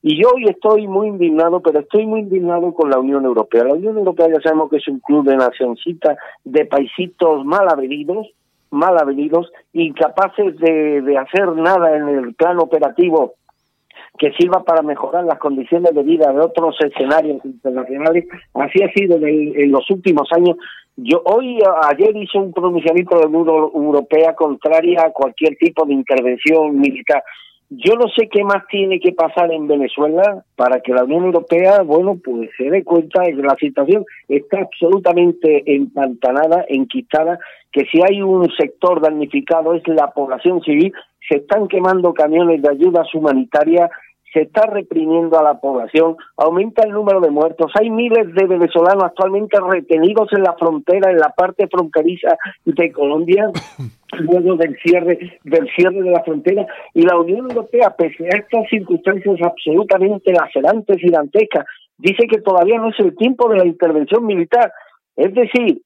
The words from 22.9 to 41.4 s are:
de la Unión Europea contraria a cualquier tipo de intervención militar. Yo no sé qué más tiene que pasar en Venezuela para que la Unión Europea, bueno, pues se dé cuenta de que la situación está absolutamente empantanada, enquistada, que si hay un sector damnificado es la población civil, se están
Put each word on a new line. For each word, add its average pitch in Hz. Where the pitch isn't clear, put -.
de 165
la 156
Unión 160
Europea 151
contraria 160
a 160
cualquier 139
tipo 165
de 143
intervención 139
militar. 139
Yo 143
no 240
sé 220
qué 202
más 196
tiene 190
que 180
pasar 170
en 156
Venezuela 151
para 127
que 127
la 127
Unión 160
Europea, 180
bueno, 180
pues 117
se 127
dé 185
cuenta 170
de 170
que 139
la 139
situación 147
está 143
absolutamente 175
empantanada, 139
enquistada, 143
que 139
si 165
hay 196
un 185
sector 165
damnificado 156
es 165
la 156
población 147
civil, 160
se 156
están 202